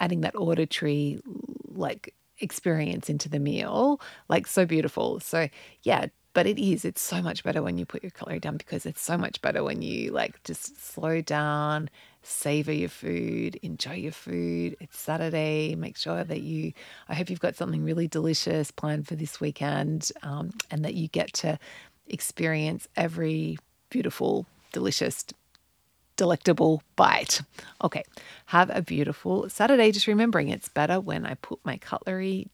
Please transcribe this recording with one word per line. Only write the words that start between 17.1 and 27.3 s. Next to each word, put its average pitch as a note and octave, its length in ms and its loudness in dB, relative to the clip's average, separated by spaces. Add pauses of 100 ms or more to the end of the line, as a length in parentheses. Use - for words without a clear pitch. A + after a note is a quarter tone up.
hope E3+ 140 -2
you've F3 100 -4
got - 160 0
something D#3+ 300 -2
really E3 240 0
delicious D#3+ 600 0
planned D3+ 380 -4
for E3 80 -6
this D3+ 240 -6
weekend, D3 720 -2 (120)
um, D3+ 280 -4 (180)
and D3+ 140 0
that D3+ 100 -2
you D#3+ 140 -2
get - 280 -2
to D#3 220 0 (520)
experience D#3+ 800 -2 (100)
every D#3+ 600 0 (320)
beautiful, - 560 0 (280)
delicious, - 520 -2 (920)
delectable D#3+ 680 4 (140)
bite. - 440 6 (420)